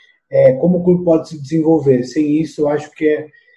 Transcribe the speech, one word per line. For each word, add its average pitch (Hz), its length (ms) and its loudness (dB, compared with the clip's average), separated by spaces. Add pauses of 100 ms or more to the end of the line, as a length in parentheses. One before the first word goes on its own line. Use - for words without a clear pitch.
(300)
é, 135 240 4
como 175 240 0
o 175 60 -6
clube 180 200 2
pode 160 240 0
se 151 120 -16
desenvolver. 147 640 0
Sem 151 360 -2
isso, 156 220 -8
eu 147 60 0
acho 147 240 -4
que 160 140 -4
é 151 220 -2 (280)